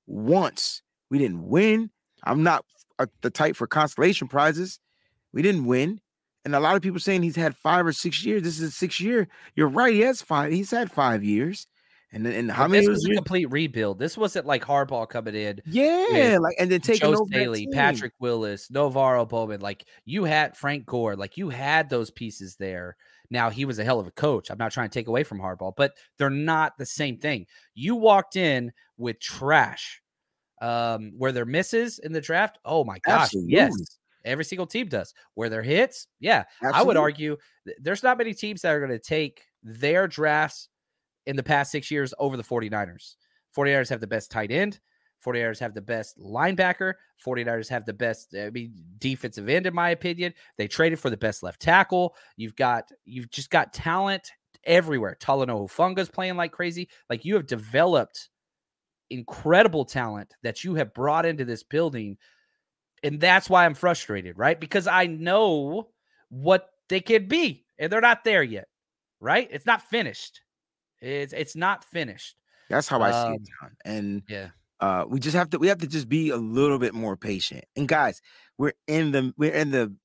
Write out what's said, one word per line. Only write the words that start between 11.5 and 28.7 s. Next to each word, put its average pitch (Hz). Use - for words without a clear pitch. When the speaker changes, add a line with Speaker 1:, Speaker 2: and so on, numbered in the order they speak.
Speaker 1:
And, 107
and 117
how 117
Speaker 2:
But 165
Speaker 1:
many 202
Speaker 2:
this 202
Speaker 1:
of 208
Speaker 2:
was 175
Speaker 1:
those 156
Speaker 2:
a 185
Speaker 1:
years? 208
Speaker 2:
complete 185
rebuild. 117
This 156
wasn't 190
like 139
Harbaugh 139
coming 110
in 104
Speaker 1:
Yeah, 294
Speaker 2:
with 180
Speaker 1:
like, 170
and 180
then 180
taking 196
Speaker 2:
Joe 156
Speaker 1:
over 190
that -
Speaker 2:
Staley, 123
Speaker 1:
team. -
Speaker 2:
Patrick 139
Willis, 113
NaVorro 131
Bowman. 110
Like, 101
you 180
had 156
Frank 143
Gore. 113
Like, 98
you 180
had 143
those 117
pieces 98
there. 90
Now, 117
he 120
was 120
a 107
hell 120
of 98
a 87
coach. 147
I'm 104
not 113
trying 120
to 101
take 113
away 120
from 104
Harbaugh, 92
but 139
they're 139
not 156
the 135
same 135
thing. 127
You 160
walked 214
in 135